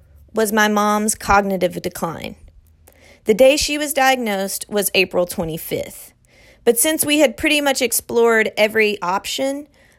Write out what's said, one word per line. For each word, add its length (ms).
was 180
my 160
mom's 460
cognitive 680
decline. 560
The 80
day 240
she 220
was 160
diagnosed 760
was 260
April 300
twenty-fifth. 880
But 140
since 260
we 140
had 180
pretty 240
much 220
explored 760
every 440
option, 680